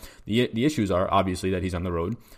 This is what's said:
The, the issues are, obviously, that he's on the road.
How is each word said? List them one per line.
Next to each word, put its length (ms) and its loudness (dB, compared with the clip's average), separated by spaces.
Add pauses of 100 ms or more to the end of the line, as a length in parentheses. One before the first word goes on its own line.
(240)
The, 300 2
the 100 0
issues 260 2
are, 240 2
obviously, 360 2
that 120 0
he's 140 -2
on 80 -4
the 80 -4
road. 240 -2 (220)